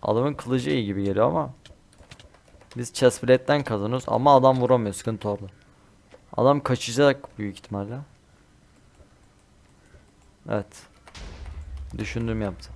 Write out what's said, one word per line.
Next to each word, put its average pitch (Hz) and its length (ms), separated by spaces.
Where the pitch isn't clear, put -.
Adamın 123 320
kılıcı 127 360
iyi 131 160
gibi 98 180
geliyor 98 240
ama 151 260
biz 120 160
chestplate'den 131 680
kazanıyoruz 113 440
ama 139 280
adam 131 260
vuramıyor, 120 320
sıkıntı 107 360
orada. 101 160
Adam 135 260
kaçacak 131 760
büyük 101 180
ihtimalle. 101 400
Evet. - 380
Düşündüğüm 113 440
yaptı. 98 340